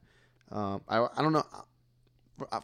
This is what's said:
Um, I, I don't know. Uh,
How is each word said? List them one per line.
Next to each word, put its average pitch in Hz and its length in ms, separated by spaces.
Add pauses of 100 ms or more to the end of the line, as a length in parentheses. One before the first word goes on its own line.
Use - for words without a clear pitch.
(500)
Um, 101 380
I, 117 180 (100)
I 135 60
don't 156 100
know. 151 120 (1040)
Uh, 110 140